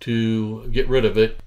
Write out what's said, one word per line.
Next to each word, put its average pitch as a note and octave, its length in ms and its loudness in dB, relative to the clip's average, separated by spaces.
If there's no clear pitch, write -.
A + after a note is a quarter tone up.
to A2+ 680 -2
get B2+ 200 0
rid B2 160 2
of G#2 120 0
it. A2 300 2